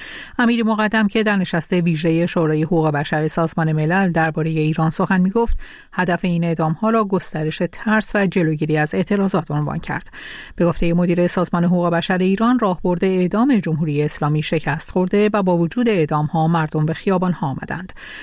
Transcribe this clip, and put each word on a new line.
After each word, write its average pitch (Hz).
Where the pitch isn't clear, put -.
امیری 233
مقدم 214
که 220
در 208
نشست 180
ویژهٔ 165
شورای 156
حقوق 160
بشر 151
سازمان 160
ملل 170
دربارهٔ 160
ایران 160
سخن 185
می‌گفت، 226
هدف 180
این 170
اعدام‌ها 165
را 226
گسترش 160
ترس 214
و 202
جلوگیری 156
از 151
اعتراضات 190
عنوان 151
کرد. -
به 180
گفتهٔ 170
مدیر 175
سازمان 175
حقوق 175
بشر 170
ایران، 202
راهبرد 180
اعدام 190
جمهوری 156
اسلامی 151
شکست 151
خورده 202
و 208
با 180
وجود 202
اعدام‌ها 160
مردم 156
به 160
خیابان‌ها 180
آمدند. -